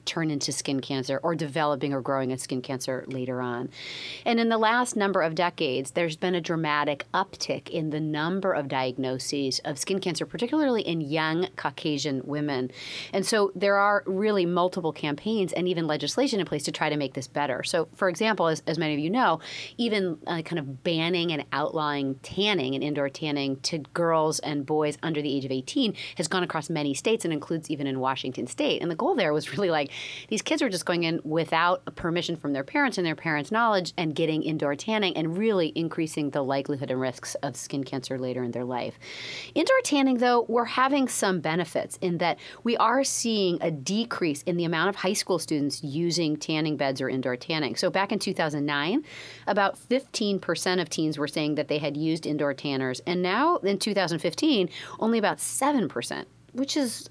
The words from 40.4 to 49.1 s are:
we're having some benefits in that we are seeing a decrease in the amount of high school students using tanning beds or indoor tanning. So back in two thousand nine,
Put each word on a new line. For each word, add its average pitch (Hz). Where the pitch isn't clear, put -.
we're 233
having 262
some 185
benefits 160
in 175
that 165
we 233
are 240
seeing 208
a 165
decrease 165
in 175
the 175
amount 170
of 196
high -
school -
students 143
using 160
tanning 156
beds 135
or 131
indoor 127
tanning. 156
So 185
back 190
in 202
two 196
thousand 151
nine, 151